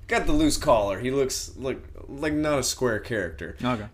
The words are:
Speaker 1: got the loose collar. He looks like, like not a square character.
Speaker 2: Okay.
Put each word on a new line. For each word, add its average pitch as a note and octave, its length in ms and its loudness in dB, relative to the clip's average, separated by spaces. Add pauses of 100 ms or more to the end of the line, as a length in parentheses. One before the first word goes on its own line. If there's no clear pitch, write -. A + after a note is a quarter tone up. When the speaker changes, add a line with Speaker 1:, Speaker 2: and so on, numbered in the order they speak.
Speaker 1:
got A3+ 180 0
the - 60 4
loose D#3 260 4
collar. G2+ 420 4
He B2 100 -2
looks C3 460 -2
like, C3 240 -6 (280)
like D3+ 260 -2
not D3+ 240 2
a B2+ 40 0
square A#2 360 0
character. F2+ 680 -4
Speaker 2:
Okay. A#2 300 -2